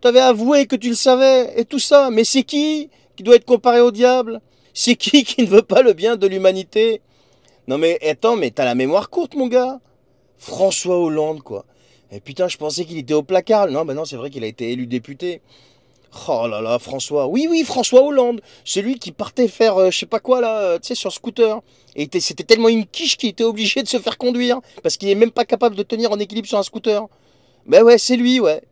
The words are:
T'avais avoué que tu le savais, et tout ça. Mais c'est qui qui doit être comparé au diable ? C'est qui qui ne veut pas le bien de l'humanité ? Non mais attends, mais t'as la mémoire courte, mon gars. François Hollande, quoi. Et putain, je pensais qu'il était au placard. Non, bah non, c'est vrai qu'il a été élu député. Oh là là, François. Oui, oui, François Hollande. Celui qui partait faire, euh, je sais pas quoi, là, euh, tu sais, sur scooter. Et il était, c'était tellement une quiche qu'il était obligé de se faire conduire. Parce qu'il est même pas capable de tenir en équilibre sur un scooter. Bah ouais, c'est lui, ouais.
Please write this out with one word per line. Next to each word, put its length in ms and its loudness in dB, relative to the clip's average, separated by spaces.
T'avais 200 6
avoué 440 2
que 120 -4
tu 120 -4
le 60 -2
savais, 640 2
et 60 -2
tout 140 -6
ça. 300 4
Mais 140 2
c'est 200 0
qui 460 -4
qui 60 -18
doit 120 6
être 100 4
comparé 360 2
au 100 4
diable ? 480 0
C'est 220 0
qui 300 2
qui 180 -2
ne 40 0
veut 140 6
pas 200 2
le 100 6
bien 240 0
de 100 -4
l'humanité ? 760 0
Non 100 -4
mais 240 0
attends, 360 0
mais 120 -2
t'as 140 -4
la 120 0
mémoire 340 0
courte, 260 -6
mon 120 -2
gars. 320 -2
François 600 -2
Hollande, 440 -2
quoi. 240 -14
Et 100 -18
putain, 260 -6
je 80 -8
pensais 300 -8
qu'il 120 -14
était 160 -6
au 100 0
placard. 440 0
Non, 160 -4
bah 100 -8
non, 120 -8
c'est 100 -14
vrai 140 -12
qu'il 160 -12
a 20 -6
été 240 -8
élu 160 -8
député. 540 -10
Oh 180 -2
là 140 -6
là, 180 -4
François. 480 -6
Oui, 220 -2
oui, 140 0
François 380 2
Hollande. 380 0
Celui 340 -6
qui 140 -16
partait 380 -4
faire, 280 0
euh, 140 4
je 80 -6
sais 60 -10
pas 160 -6
quoi, 180 0
là, 200 -2
euh, 200 -2
tu 80 -16
sais, 80 -8
sur 160 -8
scooter. 460 -2
Et 80 -6
il 20 -6
était, 160 -4
c'était 240 -8
tellement 240 4
une 160 0
quiche 320 -6
qu'il 120 -4
était 140 -6
obligé 400 -4
de 40 -8
se 120 -4
faire 180 -8
conduire. 440 -2
Parce 140 -4
qu'il 140 -6
est 60 2
même 160 4
pas 120 -2
capable 320 -2
de 80 -6
tenir 300 -4
en 60 -6
équilibre 280 -8
sur 100 -4
un 60 -2
scooter. 420 -6
Bah 180 6
ouais, 140 8
c'est 180 0
lui, 240 2
ouais. 220 0